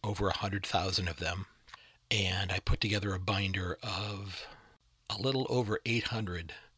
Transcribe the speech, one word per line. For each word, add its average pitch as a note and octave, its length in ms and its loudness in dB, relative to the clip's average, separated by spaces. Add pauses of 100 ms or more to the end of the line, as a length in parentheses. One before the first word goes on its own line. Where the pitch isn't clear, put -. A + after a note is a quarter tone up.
over G2+ 260 2
a - 100 2
hundred G2 260 -2
thousand F#2+ 420 2
of E2 120 -4
them. F2 260 -2 (680)
And F#2+ 400 2
I F#2 100 -2
put - 200 2
together G2+ 320 2
a F#2 60 0
binder F#2+ 640 0
of G2 640 -6 (640)
a G#2 100 -4
little C3 300 2
over A2+ 340 2
eight A#2 200 2
hundred F2+ 500 -2 (240)